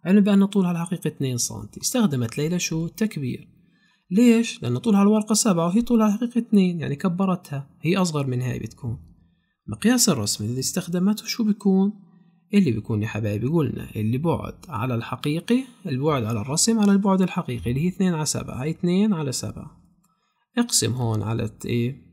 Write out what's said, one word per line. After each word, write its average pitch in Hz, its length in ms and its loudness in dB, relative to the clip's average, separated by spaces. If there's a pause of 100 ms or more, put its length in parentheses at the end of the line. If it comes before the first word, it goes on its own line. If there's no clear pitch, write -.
علما 190 140 6
بأن 196 260 6
طولها 196 260 0
الحقيقي 170 380 -4
اثنين 131 280 -4
سنتي. - 440 -8
استخدمت 139 560 0
ليلى 160 220 -2
شو؟ 165 280 -4
تكبير. 160 600 -6 (640)
ليش؟ 226 520 4
لأن 123 140 0
طولها 202 220 4
على 196 80 6
الورقة 214 260 2
سبعة 175 320 2
وهي 185 160 2
طولها 226 260 4
الحقيقي 233 320 0
اثنين، 185 400 2
يعني 139 160 -4
كبرتها، 175 720 -2 (120)
هي 175 160 2
أصغر 151 300 0
من 123 140 -2
هاي 123 180 -4
بتكون. 110 400 -8 (680)
مقياس 233 420 2
الرسم 107 360 -2
اللي 120 140 -4
استخدمته 180 680 -2
شو - 180 -4
بيكون؟ 202 500 2 (600)
اللي 185 180 4
بيكون 107 320 -2
يا 110 40 -4
حبايبي 107 400 -4
قلنا 151 480 -2
اللي 110 220 -2
بعد 151 380 -2 (140)
على 123 260 -4
الحقيقي، 165 680 -2 (220)
البعد 139 380 0
على 107 180 -2
الرسم 165 380 0
على 202 120 4
البعد 196 300 4
الحقيقي 127 500 -4
اللي 139 120 0
هي 180 40 2
اثنين 185 260 0
على 156 120 -2
سبعة، - 360 -6
هاي 147 80 -4
اثنين 185 440 2
على 151 180 -2
سبعة. - 500 -10 (760)
اقسم 170 360 0
هون 113 280 -2
على 113 260 -4
ت-، - 180 -12
ايه؟ 120 360 -4 (120)